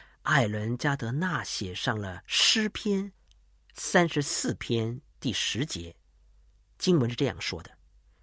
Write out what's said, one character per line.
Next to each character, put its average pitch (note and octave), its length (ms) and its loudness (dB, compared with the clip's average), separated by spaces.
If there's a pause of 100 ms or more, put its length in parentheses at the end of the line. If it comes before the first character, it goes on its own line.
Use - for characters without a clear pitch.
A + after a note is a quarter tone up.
(220)
艾 C#3+ 260 4
伦 G#2+ 300 -2
加 C#3+ 180 0
德 A#2 160 -4
纳 D3 320 -2
写 F#2 320 -6
上 A2+ 240 -2
了 F#2 260 -8
诗 - 440 2
篇 G3+ 420 0 (640)
三 - 340 4
十 D3+ 140 0
四 - 320 2
篇 A#2 480 -2 (180)
第 A#2+ 140 -2
十 - 320 -2
节。 E2+ 280 -8 (840)
经 F3 220 4
文 A#2 100 2
是 A#2+ 60 -6
这 C#3 100 0
样 G2 160 -4
说 E2 220 -6
的 - 80 -18 (520)